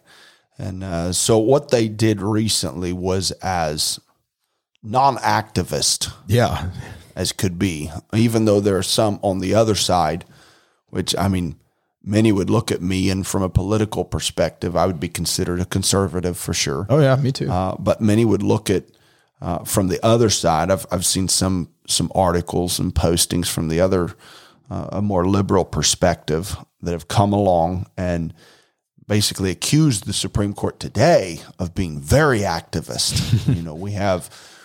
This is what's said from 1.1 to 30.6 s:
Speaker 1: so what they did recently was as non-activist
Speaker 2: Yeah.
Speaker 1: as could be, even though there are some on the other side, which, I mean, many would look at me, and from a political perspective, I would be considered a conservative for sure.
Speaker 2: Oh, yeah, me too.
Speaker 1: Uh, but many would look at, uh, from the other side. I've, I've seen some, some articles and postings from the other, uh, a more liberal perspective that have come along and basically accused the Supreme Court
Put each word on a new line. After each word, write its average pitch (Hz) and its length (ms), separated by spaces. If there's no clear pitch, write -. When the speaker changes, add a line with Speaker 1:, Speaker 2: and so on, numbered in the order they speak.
Speaker 1:
so 110 260
what 131 320
they 117 160
did 107 360
recently 95 680
was 90 380
as 80 580
non-activist 107 1300
Speaker 2:
Yeah. 90 440
Speaker 1:
as 90 160
could 87 260
be, 80 320
even 113 300
though 101 160
there 101 160
are 95 60
some 107 400
on 98 180
the 95 140
other 110 200
side, 87 500
which, - 260
I 95 120
mean, 90 280
many 107 300
would 95 160
look 107 220
at - 100
me, 92 300
and 95 160
from 98 160
a 95 60
political 101 560
perspective, 85 720
I 85 100
would 90 140
be 87 80
considered 87 520
a 90 40
conservative 90 720
for - 180
sure. 73 340
Speaker 2:
Oh, 151 120
yeah, 131 160
me 139 160
too. - 180
Speaker 1:
Uh, 92 280
but - 220
many 107 240
would 110 180
look 104 280
at, 92 140
uh, 87 240
from 95 240
the - 160
other 113 260
side. 82 400
I've, 95 200
I've 85 160
seen 95 220
some, 95 400
some 82 280
articles 90 640
and 90 160
postings 87 520
from 82 220
the 80 120
other, 92 340
uh, 92 220
a 98 100
more 95 240
liberal 98 380
perspective 80 920
that 85 100
have 82 160
come 101 240
along 92 540
and 87 360
basically 101 420
accused 139 560
the 104 60
Supreme 101 420
Court - 240